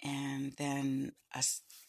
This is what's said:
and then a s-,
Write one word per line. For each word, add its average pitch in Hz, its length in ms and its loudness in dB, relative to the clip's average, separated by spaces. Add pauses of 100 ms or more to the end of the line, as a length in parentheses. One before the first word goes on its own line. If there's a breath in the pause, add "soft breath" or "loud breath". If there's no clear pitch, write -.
and 139 540 0
then 139 560 2 (200)
a 127 60 -4
s-, - 240 2 (260)